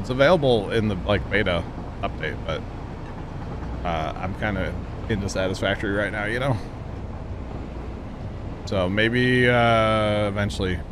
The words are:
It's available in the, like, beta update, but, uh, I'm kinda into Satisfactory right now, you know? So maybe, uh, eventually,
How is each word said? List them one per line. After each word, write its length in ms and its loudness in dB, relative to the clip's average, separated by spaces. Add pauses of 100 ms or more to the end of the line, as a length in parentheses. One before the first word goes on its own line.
It's 80 -6
available 600 4
in 180 2
the, 60 0
like, 360 0
beta 320 2 (400)
update, 320 -4 (100)
but, 160 -4 (1300)
uh, 300 -2
I'm 220 -6
kinda 340 -2 (340)
into 220 -2
Satisfactory 600 0
right 200 0
now, 140 -4
you 140 -2
know? 180 0 (2000)
So 220 2
maybe, 600 6
uh, 800 4
eventually, 520 0 (120)